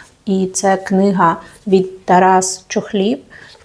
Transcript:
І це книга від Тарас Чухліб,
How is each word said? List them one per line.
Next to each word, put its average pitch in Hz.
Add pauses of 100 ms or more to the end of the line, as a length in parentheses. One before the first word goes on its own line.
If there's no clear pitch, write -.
(260)
І 190
це 190
книга 190 (300)
від 185
Тарас 185
Чухліб, 214 (420)